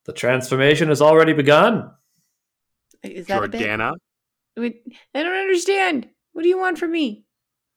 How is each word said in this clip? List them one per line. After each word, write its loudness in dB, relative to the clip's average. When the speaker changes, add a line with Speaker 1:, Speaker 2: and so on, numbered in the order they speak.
Speaker 1:
the -12
transformation 0
has 2
already 6
begun. 2
Speaker 2:
Is -14
that -2
a -4
bit? -8
Speaker 3:
Jordana? -2
Speaker 2:
Wait, -8
I -4
don't -4
understand. -2
What -10
do 2
you 2
want -2
from -4
me? -4